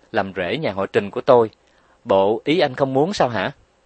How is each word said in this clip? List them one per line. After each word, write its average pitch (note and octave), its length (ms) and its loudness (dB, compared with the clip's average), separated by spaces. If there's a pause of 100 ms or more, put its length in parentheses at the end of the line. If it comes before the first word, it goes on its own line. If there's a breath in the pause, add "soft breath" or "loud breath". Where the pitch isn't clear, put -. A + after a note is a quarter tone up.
(120)
làm G2 240 -2
rể F#2 220 -4
nhà D3 140 -4
họ G2 140 -4
Trình G2+ 260 -2
của A#2+ 100 -8
tôi. A#2 280 4 (540 soft breath)
Bộ G2 400 2
ý D#3+ 160 0
anh C#3+ 160 -2
không C3+ 180 -2
muốn D3+ 200 0
sao D3 160 0
hả?" G#2+ 220 -4 (340)